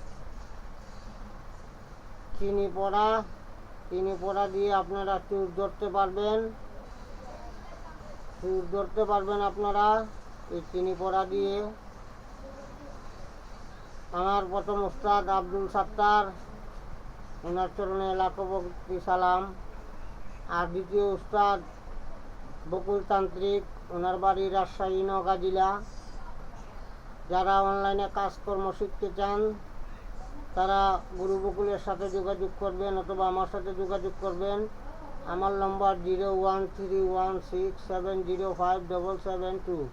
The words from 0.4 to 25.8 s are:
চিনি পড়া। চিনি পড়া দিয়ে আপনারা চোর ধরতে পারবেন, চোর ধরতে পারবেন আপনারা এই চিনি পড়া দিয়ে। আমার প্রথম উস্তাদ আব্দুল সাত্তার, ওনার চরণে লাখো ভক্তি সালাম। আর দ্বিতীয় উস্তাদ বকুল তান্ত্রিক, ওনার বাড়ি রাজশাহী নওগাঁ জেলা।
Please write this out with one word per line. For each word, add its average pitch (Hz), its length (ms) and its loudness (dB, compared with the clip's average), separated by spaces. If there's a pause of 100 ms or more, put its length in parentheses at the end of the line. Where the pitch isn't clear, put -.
চিনি 202 360 6
পড়া। 208 480 6 (680)
চিনি 185 320 0
পড়া 196 260 2
দিয়ে 196 260 2
আপনারা 190 460 2 (100)
চোর 196 260 2
ধরতে 196 340 0
পারবেন, 196 500 2 (2000)
চোর 185 200 2 (100)
ধরতে 202 340 2
পারবেন 202 360 4
আপনারা 208 640 4 (460)
এই 175 100 -4 (100)
চিনি 185 280 0
পড়া 190 260 2
দিয়ে। 196 300 0 (2500)
আমার 190 400 4
প্রথম 202 320 2
উস্তাদ 202 460 4
আব্দুল 190 380 2
সাত্তার, 208 580 4 (1160)
ওনার 180 340 0
চরণে 190 380 0
লাখো 185 300 2
ভক্তি 180 600 -2
সালাম। 185 480 4 (960)
আর 175 180 2
দ্বিতীয় 185 360 2
উস্তাদ 202 560 4 (1080)
বকুল 190 380 0
তান্ত্রিক, 196 560 2 (320)
ওনার 180 220 2
বাড়ি 190 320 4
রাজশাহী 190 540 0
নওগাঁ 190 340 2
জেলা। 190 440 2 (1500)